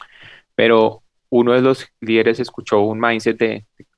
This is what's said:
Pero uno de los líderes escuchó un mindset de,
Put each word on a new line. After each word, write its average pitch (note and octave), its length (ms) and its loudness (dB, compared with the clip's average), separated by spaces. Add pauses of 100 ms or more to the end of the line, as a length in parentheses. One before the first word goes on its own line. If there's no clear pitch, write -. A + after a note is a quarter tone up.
(540)
Pero A2+ 480 2 (260)
uno A#2+ 240 2
de B2+ 80 2
los C3 260 0 (140)
líderes A2+ 380 0
escuchó G#2+ 420 -4
un A2 200 -2
mindset A2+ 360 -2
de, A2 300 -6 (320)